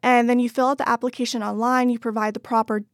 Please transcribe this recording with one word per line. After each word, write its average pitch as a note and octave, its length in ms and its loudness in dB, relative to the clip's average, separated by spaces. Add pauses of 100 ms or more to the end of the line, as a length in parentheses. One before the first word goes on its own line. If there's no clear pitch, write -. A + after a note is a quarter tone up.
and A#3+ 280 4
then B3 100 4
you A#3+ 100 0
fill B3+ 180 0
out C4+ 100 0
the C4+ 100 -4
application A#3+ 560 -4
online, A#3+ 460 0
you A#3 100 -2
provide G#3+ 340 -4
the G#3+ 60 -8
proper A3 440 -2 (100)